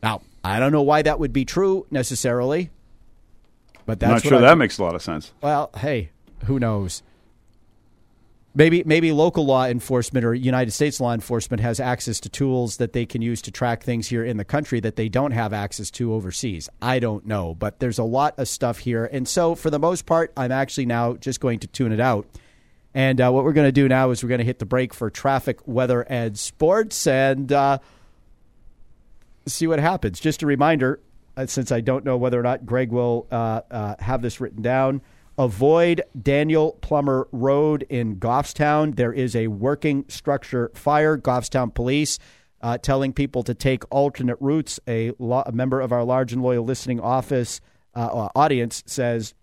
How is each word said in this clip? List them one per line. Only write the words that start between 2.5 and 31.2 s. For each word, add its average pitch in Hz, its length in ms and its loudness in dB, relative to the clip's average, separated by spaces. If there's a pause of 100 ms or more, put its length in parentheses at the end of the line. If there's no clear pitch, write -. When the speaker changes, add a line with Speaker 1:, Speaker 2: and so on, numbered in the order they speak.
Speaker 1:
but 110 120 -4
that's - 80 -2
Speaker 2:
I'm - 40 4
not - 60 6
Speaker 1:
what 143 120 2
Speaker 2:
sure 135 80 8
Speaker 1:
I 123 40 8
Speaker 2:
that 123 80 10
Speaker 1:
think. 165 100 10
Speaker 2:
makes 117 180 0
a 104 60 0
lot 85 100 0
of 85 80 -6
sense. 78 300 -8 (100)
Speaker 1:
Well, 143 360 -2
hey, 123 320 -4 (360)
who 135 140 0
knows? 104 420 -2 (1500)
Maybe, 165 320 6
maybe 160 260 4
local 156 340 2
law 131 200 4
enforcement 123 600 0
or 117 100 2
United 127 360 0
States 147 300 0
law 120 120 0
enforcement 117 480 -4
has 117 180 -2
access 123 420 -4
to - 80 -12
tools 127 480 -2
that 117 160 -2
they 120 120 -2
can 117 180 -6
use 117 200 -4
to - 80 -14
track 117 320 -2
things 117 240 -2
here 117 160 -2
in 120 140 -4
the 101 80 -4
country 147 340 -2
that 107 160 -4
they 107 140 -2
don't 131 220 0
have 110 220 -2
access 101 380 -8
to 117 220 -4
overseas. 95 560 -6 (120)
I 127 180 0
don't 110 260 -4
know, 92 300 -4
but 104 240 -6
there's 123 180 -2
a 120 60 0
lot 131 340 0
of 131 100 -4
stuff 120 320 -4
here. 117 320 -2
And 127 160 -4
so, 170 280 0
for 160 160 -4
the 147 80 -2
most 151 260 0
part, 165 320 2
I'm 127 140 -2
actually 135 340 -2
now 120 300 0
just - 240 -6
going 117 200 0
to - 80 -12
tune 120 240 -2
it 110 80 0
out. 120 280 2 (680)
And, 131 260 2
uh, 127 120 6
what 131 120 4
we're 151 100 2
gonna 143 200 6
do 139 160 4
now 131 220 4
is 120 120 -4
we're 120 60 -4
gonna 123 140 0
hit 120 160 -2
the 110 60 -6
break 123 280 -2
for 113 160 -6
traffic, 135 580 -2
weather, 123 360 0
and 117 340 -4
sports, 202 680 0
and, 135 440 2
uh, 139 280 4 (1700)
see 165 200 -4
what 160 120 2
happens. 151 400 0
Just - 240 -2
a 151 40 0
reminder, 143 520 2 (380)